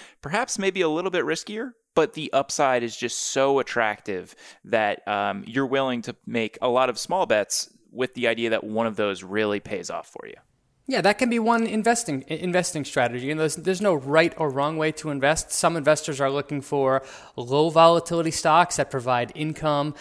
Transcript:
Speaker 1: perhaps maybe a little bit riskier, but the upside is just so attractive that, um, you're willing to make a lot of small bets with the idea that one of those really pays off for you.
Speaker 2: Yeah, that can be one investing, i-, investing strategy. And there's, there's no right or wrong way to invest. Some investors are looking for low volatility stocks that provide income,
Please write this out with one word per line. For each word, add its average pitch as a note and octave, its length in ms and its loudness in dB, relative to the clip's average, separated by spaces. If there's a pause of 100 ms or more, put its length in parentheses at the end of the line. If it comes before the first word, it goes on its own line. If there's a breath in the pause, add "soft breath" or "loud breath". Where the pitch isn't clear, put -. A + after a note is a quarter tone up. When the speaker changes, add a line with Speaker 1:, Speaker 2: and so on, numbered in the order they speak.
(220 loud breath)
Speaker 1:
perhaps G#3 380 -4
maybe G3 220 -2
a E3 80 2
little E3+ 220 -2
bit E3+ 120 0
riskier, G#3+ 480 -6 (240)
but D3+ 180 4
the D3+ 200 -8
upside C3 500 2
is A2+ 140 -6
just A#2+ 200 -6
so C#3 420 2
attractive G#2 760 -4 (300 loud breath)
that, G#2 420 0
um, G2+ 400 -2
you're C3+ 180 -2
willing B2+ 380 -2
to A#2+ 120 -10 (120)
make A2+ 340 -4
a B2+ 60 0
lot B2+ 220 2
of A2 100 -6
small F3+ 260 -2
bets - 480 0 (180)
with B2 220 -4
the A#2 140 -2
idea A#2 220 0
that A2 160 0
one A2 200 -2
of G#2+ 120 -4
those G2 260 -2
really G#2 380 -2
pays F2+ 280 -10
off E2 200 -10
for - 180 -16
you. - 80 -18 (520)
Speaker 2:
Yeah, B3 140 0
that G3+ 160 4
can B3 140 0
be A#3 80 2
one A3+ 260 2
investing, G#3+ 640 0
i-, D#3+ 60 -6
investing F3 500 -2
strategy. B2 460 -2
And D#3 80 -4
there's, D#3 160 0
there's F3+ 260 -4
no G3 140 4
right D3+ 420 2
or D#3 140 0
wrong C#3+ 260 0
way D#3 140 0
to D#3 180 -10
invest. C#3+ 420 0
Some E3+ 240 2
investors D3 460 0
are C3+ 80 2
looking C#3+ 320 -4
for C3+ 400 0 (340 loud breath)
low C#3+ 360 2
volatility E3 580 6
stocks E3 460 4
that C#3+ 160 -2
provide A#2+ 420 -2
income, D3+ 680 -2